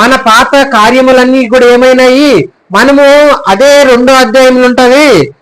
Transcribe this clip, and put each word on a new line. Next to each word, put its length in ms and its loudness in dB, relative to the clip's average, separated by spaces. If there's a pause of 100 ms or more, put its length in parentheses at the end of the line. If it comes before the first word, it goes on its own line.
మన 140 0 (140)
పాత 340 0 (140)
కార్యములన్నీ 640 0 (100)
కూడా 140 2
ఏమైనాయి? 680 0 (440)
మనము 300 0 (460)
అదే 380 0
రెండో 220 0
అధ్యాయంలో 540 0
ఉంటది 420 0 (340)